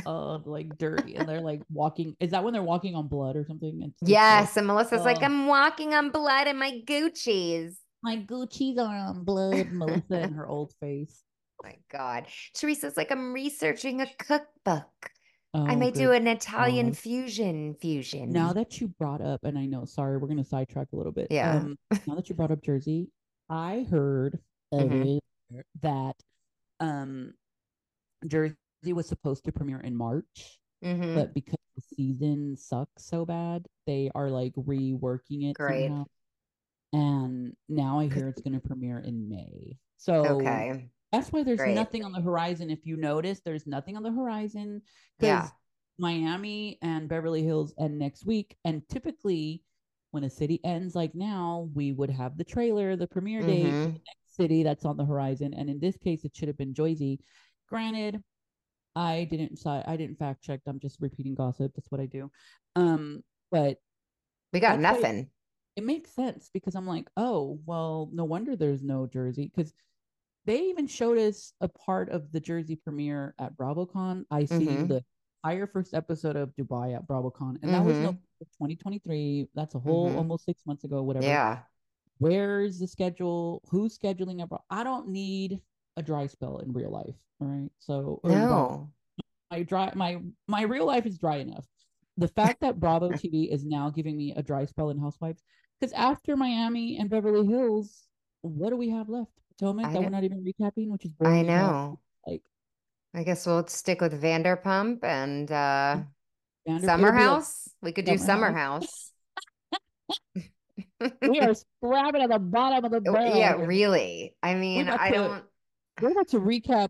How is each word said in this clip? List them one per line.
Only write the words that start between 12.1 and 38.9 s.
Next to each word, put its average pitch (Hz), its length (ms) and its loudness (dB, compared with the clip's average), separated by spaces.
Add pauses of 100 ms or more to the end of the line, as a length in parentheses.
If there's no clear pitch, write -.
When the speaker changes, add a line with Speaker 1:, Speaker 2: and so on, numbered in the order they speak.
Speaker 2:
Teresa's 294 420 -2
like, - 160 0
"I'm 254 220 -4
researching 262 680 -2
a 262 60 -2 (120)
cookbook. 285 640 0 (720)
I 151 180 2
Speaker 1:
Oh, - 20 2
Speaker 2:
may 247 140 4
do 254 220 4
Speaker 1:
good 240 100 6
Speaker 2:
an 233 60 2
Italian 233 640 2
Speaker 1:
God. - 80 -2
Speaker 2:
fusion 208 840 -4
fusion." 143 500 -4
Speaker 1:
Now 170 220 2
that - 260 -2
you 220 100 -4
brought 147 320 -4
up, 139 240 -2
and 143 120 -2
I 139 80 -2
know, 131 200 -4
sorry, 135 320 -2
we're 135 100 -2
gonna 147 160 0
sidetrack 139 500 -4
a - 20 -6
little 160 160 -4
bit. - 200 -2
Speaker 2:
Yeah. 156 240 4
Speaker 1:
Um, 143 220 -2 (280)
now 147 80 -6
that 180 160 -6
you 180 60 -8
brought 160 160 0
up 151 100 -2
Jersey, 156 460 -2 (420)
I 180 400 -4
heard 139 480 2 (340)
a 143 60 0
Speaker 2:
Mm-hmm. 135 140 4 (580)
Speaker 1:
rumor 123 160 -16 (160)
that, 135 340 -2 (640)
um, 135 540 -6 (920)
Jersey 156 280 0 (300)
was 170 220 -2
supposed - 380 -4
to 156 60 -2
premiere 135 280 -4
in 123 160 -6
March, - 640 -6 (260)
Speaker 2:
Mm-hmm. 175 300 -2
Speaker 1:
but - 180 2
because - 240 -6 (180)
the 127 60 -14
season 143 720 -2
sucks - 500 -8
so 170 200 -4
bad, 170 400 -4 (220)
they 139 260 -2
are, 139 160 -2
like, 127 240 -2
reworking 135 960 -2
it 139 60 -2
Speaker 2:
Great. 139 320 0
Speaker 1:
somehow. 147 180 -4 (880)
And 131 600 0 (120)
now 143 320 0
I 151 80 2
hear 135 180 -2
Speaker 2:
Good. 135 40 -4
Speaker 1:
it's - 120 -8
gonna 131 180 -4
premiere 123 400 -6